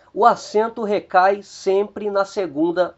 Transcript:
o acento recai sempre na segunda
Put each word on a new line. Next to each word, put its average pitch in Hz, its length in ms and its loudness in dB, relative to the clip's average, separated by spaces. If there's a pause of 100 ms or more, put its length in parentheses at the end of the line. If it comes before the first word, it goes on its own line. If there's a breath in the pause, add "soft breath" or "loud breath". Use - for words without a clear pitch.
(140 soft breath)
o 190 120 0
acento 226 580 0
recai 202 580 2
sempre 202 720 -2
na 196 140 0
segunda 170 720 -2